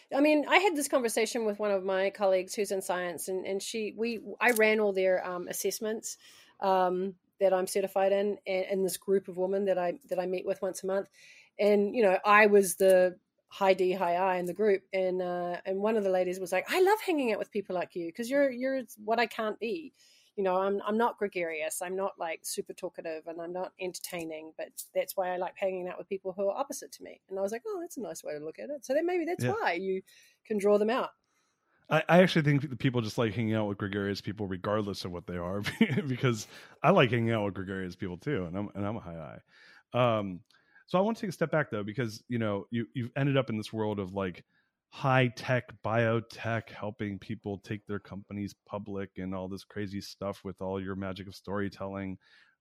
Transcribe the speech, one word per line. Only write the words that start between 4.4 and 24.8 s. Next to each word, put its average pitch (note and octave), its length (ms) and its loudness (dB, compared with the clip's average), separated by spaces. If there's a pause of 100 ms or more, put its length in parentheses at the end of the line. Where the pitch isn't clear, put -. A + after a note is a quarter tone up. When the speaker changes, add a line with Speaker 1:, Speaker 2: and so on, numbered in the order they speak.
Speaker 1:
I A#3 120 6
ran A3 280 4
all G#3 120 4
their, F#3 360 2
um, F3+ 200 -8
assessments, G#3 680 -6 (440)
um, F#3 540 2 (260)
that F#3+ 140 6
I'm F#3 120 2
certified G3 460 0
in, G3+ 340 2
in, F#3 240 -2
in F#3+ 120 0
this F3+ 160 0
group G3 300 0
of F3 80 -12
women F#3+ 280 0
that F#3 140 2
I, F3 160 0 (160)
that F3+ 80 0
I F3+ 80 0
meet F#3 200 -4
with F#3 160 -2
once F#3+ 200 -4
a F#3+ 40 -6
month. F#3+ 220 -2 (500)
And, G#3 380 4
you B3 60 4
know, F#3 220 6
I G#3 220 10
was G3 300 6
the F#3 400 6 (320)
high G3 260 4
D, F#3 180 2
high F3+ 220 0
I F#3 220 2
in F3+ 100 -2
the F3 80 -4
group, G3+ 280 2 (100)
and, F#3 280 0
uh, F3 360 -2 (100)
and F#3+ 140 -2
one A3 160 2
of G#3 80 0
the F#3+ 60 2
ladies F#3 280 0
was F#3+ 140 -6
like, F#3 200 0
"I F4 100 4
love G#4 220 6
hanging C#4+ 280 2
out - 80 0
with - 100 -6
people G3 240 -4
like E3+ 220 -4
you, E3+ 160 -6
'cause A#3 180 -8
you're, C#4 200 4
you're B3+ 320 -2 (220)
what A3 140 0
I A#3 80 4
can't A3 320 -4
be." G3 340 -6 (440)
You G3+ 80 0
know, F#3 120 2
I'm, G3 300 2
I'm G#3+ 100 2
not A3+ 220 2
gregarious. E3 640 -4
I'm F#3 140 -6
not, F#3+ 220 -2
like, E3+ 260 -6
super - 280 -8
talkative, E3+ 540 -10
and E3 160 -10
I'm E3+ 100 -8
not F3+ 280 -6
entertaining, D#3+ 760 -10
but E3 120 -10 (260)